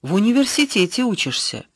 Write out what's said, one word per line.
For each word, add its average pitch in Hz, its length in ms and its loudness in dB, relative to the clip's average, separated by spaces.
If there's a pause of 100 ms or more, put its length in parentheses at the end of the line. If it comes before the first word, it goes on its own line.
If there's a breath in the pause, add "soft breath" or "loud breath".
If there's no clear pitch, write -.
в 131 100 -6
университете 240 920 2
учишься. 147 600 -4 (120)